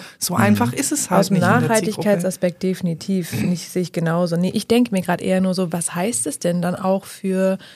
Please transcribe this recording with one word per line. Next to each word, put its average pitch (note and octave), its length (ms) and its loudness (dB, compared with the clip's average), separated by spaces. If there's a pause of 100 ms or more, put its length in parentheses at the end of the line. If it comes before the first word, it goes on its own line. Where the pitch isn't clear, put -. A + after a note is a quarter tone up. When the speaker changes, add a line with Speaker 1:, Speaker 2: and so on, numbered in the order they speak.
(180)
Speaker 1:
So - 160 -4
Speaker 2:
Mhm. F3 60 0
Speaker 1:
einfach G#3 320 4
ist C4+ 180 -2
es - 200 -2
halt F#3 100 4
Speaker 3:
Aus F#3+ 80 2
dem G3 60 0
Speaker 1:
nicht F3+ 100 4
in F3 40 4
der A3+ 120 6
Speaker 3:
Nachhaltigkeitsaspekt G3 1000 0
Speaker 1:
Zielgruppe. F#3 280 -2
Speaker 3:
definitiv. F3 540 -4
Nicht, F3 280 -2
sehe F3+ 120 -2
ich D#3+ 100 -6
genauso. E3+ 440 0
Nee, F3+ 160 2
ich G#3 140 -2
denke A#3+ 260 4
mir F#3 100 0
grad F3 200 -2
eher F#3 180 2
nur F#3 140 2
so, F3 180 -2
was F3 220 -4
heißt G3 320 -2
es D4 140 -6
denn F3 200 0
dann F3 140 0
auch F#3+ 300 -2
für F#3+ 540 -2 (180)